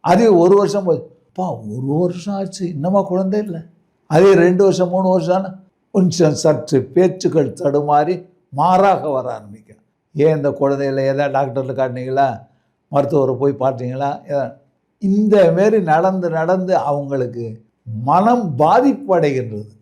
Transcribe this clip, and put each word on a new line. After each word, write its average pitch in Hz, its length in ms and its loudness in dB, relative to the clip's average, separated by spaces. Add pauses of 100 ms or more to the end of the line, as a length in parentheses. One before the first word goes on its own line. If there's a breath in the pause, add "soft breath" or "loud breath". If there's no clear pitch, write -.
அதே 202 260 4
ஒரு 185 300 6
வருஷம் 202 280 0
போய், 165 180 0 (240)
"அப்பா, 185 300 -8
ஒரு 123 440 -6
வருஷம் 180 340 -4
ஆச்சு, 196 320 -8
இன்னமா 180 360 -2
குழந்தை 190 400 -2
இல்லை?" 175 180 -10 (460)
அதே 190 280 6
ரெண்டு 180 280 4
வருஷம், 180 260 2
மூணு 185 200 -2
வருஷம் 180 260 0
ஆனா 190 200 -4 (380)
கொஞ்சம் 170 420 2
சற்று 143 480 0
பேச்சுக்கள் 170 720 0
தடுமாறி 147 640 0 (340)
மாறாக 180 600 2
வர 127 240 -4
ஆரம்பிக்கும். 107 440 -18 (380)
"ஏன் 156 220 2
இந்த 143 140 -2
குழந்தை 139 360 -2
இல்லை, 135 180 -2
ஏதாவது 135 340 -2
டாக்டர்ல 135 280 -4
காட்டினீங்களா, 131 600 -2 (600)
மருத்துவரை 143 460 0
போய் 139 180 -2
பார்த்தீங்களா?" 127 580 -4 (180)
ஏதா-, 135 240 -4 (460)
இந்த 202 580 4
மாரி 214 260 2
நடந்து 175 480 0
நடந்து 180 460 0
அவங்களுக்கு 123 880 -4 (400)
மனம் 185 520 2
பாதிப்பு 190 680 2
அடைகின்றது. 113 500 -4 (120)